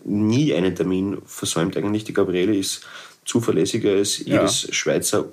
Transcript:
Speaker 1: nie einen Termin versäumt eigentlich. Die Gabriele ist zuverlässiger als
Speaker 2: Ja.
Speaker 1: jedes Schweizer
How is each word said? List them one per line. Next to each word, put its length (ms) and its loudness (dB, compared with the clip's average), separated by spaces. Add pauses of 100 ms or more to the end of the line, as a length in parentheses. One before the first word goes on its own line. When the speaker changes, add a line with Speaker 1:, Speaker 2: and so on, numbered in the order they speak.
Speaker 1:
nie 480 2
einen 220 2
Termin 520 0
versäumt 500 -4
eigentlich. 280 -2
Die 80 -10
Gabriele 440 2
ist 280 -4 (400)
zuverlässiger 680 0
als 260 0
Speaker 2:
Ja. 220 -2
Speaker 1:
jedes 340 -2
Schweizer 580 0